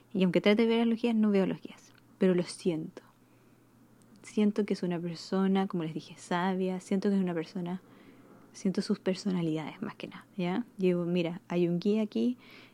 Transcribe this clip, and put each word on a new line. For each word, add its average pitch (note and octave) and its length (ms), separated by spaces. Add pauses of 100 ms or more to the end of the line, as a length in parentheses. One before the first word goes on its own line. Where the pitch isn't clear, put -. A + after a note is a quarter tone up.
(140)
Y F#3 100
aunque F3 180
trate G#3 220
de A3+ 40
ver A3+ 140
a A#3 40
los A3+ 160
guías, A#3+ 140
no G#3+ 140
veo G3 140
a F3+ 40
los E3 140
guías. - 320 (240)
Pero F#3 160
los F3 140
siento. E3+ 560 (1200)
Siento G#3 420
que G3+ 80
es F#3+ 100
una F3 160
persona, F#3+ 680
como F3+ 160
les D#3 100
dije, - 240
sabia. F#3 600
Siento G3 300
que G3 60
es G3 60
una F3+ 140
persona, F3 460 (680)
siento F#3+ 300
sus G3 180
personalidades F3 840
más - 140
que - 120
nada, - 180 (100)
¿ya? F#3 300 (120)
Digo, F3+ 280
"Mira, F3 420
hay F3 200
un F3 120
guía G#3 220
aquí. A#3 360 (360)